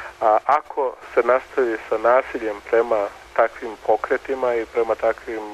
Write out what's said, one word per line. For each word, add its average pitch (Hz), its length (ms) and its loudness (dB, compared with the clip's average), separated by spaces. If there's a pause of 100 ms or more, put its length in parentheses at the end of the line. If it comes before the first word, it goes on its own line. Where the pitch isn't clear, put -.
(220)
A 107 220 4
ako 135 520 -2 (180)
se 131 100 2
nastavi 123 520 0 (120)
sa 110 100 -2
nasiljem 117 580 0 (140)
prema 113 380 2 (280)
takvim 113 360 0 (140)
pokretima 127 680 0
i 113 180 -2
prema 113 220 0
takvim, 113 580 -4